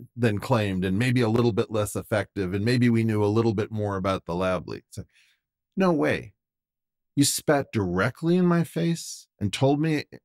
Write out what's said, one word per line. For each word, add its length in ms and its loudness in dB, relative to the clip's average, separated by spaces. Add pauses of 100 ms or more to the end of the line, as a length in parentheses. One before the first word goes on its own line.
(160)
than 220 0
claimed, 480 0
and 140 0
maybe 220 0
a 80 2
little 240 2
bit 180 -2
less 240 -2
effective, 580 -4
and 100 -2
maybe 240 2
we 160 4
knew 200 2
a 20 4
little 300 2
bit 160 -4
more 240 -4
about 300 -2
the 100 -6
lab 320 -2
leaks." 220 -12
It's 100 -20
like, 80 -16 (680)
no 160 2
way. 420 -2 (800)
You 80 4
spat 480 0
directly 680 0
in 80 4
my 180 2
face 640 -6 (120)
and 120 -2
told 300 2
me 240 -2 (200)